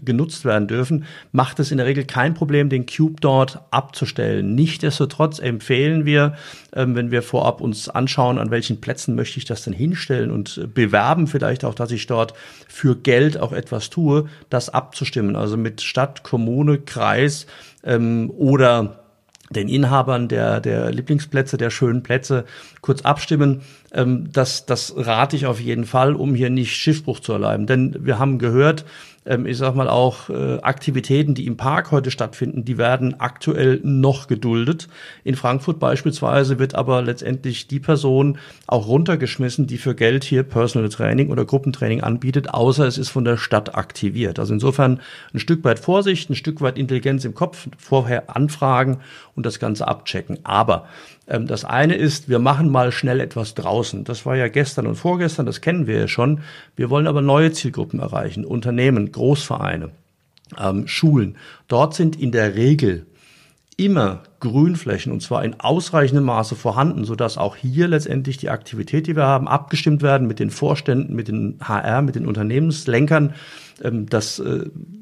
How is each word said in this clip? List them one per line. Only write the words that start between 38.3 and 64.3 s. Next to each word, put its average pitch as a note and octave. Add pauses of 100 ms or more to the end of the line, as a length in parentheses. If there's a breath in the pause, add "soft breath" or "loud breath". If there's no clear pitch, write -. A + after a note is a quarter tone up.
auch A2
runtergeschmissen, C3
die A#2+
für B2+
Geld B2
hier C3+
Personal A#2
Training A2+
oder A#2+
Gruppentraining C3
anbietet, B2+
außer C3
es B2
ist B2+
von B2+
der A#2+
Stadt G#2+
aktiviert. G2+
Also G#2+
insofern C3 (320 loud breath)
ein A#2
Stück E3
weit A#2
Vorsicht, F#3+
ein C3
Stück D3+
weit C3
Intelligenz C3
im A2+
Kopf, - (100)
vorher A#2+
anfragen C3+ (360 loud breath)
und B2
das A#2
Ganze A2
abchecken. -
Aber, G2 (420 loud breath)
ähm, A2+
das -
eine D3+
ist, C#3+
wir A#2+
machen C#3
mal B2
schnell B2+
etwas A2+
draußen. G2+
Das A#2
war B2+
ja B2
gestern C3+
und A2+
vorgestern, E3
das A#2
kennen E3
wir A2
ja G#2
schon. C#3+ (340 loud breath)
Wir B2
wollen D3
aber D3
neue D3
Zielgruppen -
erreichen, -
Unternehmen, A#2+
Großvereine, G2 (680)
ähm, G2
Schulen. B2+ (320 loud breath)
Dort D3
sind D#3+
in A#2+
der G#2+
Regel A#2 (720 soft breath)
immer F3 (180)